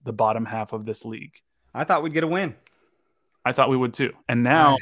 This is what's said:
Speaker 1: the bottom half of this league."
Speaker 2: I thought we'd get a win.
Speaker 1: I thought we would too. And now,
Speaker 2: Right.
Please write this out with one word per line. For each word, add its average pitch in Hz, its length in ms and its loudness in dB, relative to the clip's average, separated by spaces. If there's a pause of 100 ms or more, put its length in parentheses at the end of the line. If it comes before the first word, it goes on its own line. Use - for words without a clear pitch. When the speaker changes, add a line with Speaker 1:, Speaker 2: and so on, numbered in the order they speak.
Speaker 1:
the 117 100 -8
bottom 110 320 0
half 113 280 -8
of 110 120 -8
this 110 200 -8
league." - 340 -16 (340)
Speaker 2:
I 131 100 -4
thought 156 200 0
we'd 156 100 -6
get 160 100 0
a 165 40 0
win. 170 280 -4 (880)
Speaker 1:
I 127 80 0
thought 131 160 4
we 131 80 2
would 123 160 0
too. 127 200 -2 (140)
And 120 140 0
now, 143 300 6
Speaker 2:
Right. 131 100 4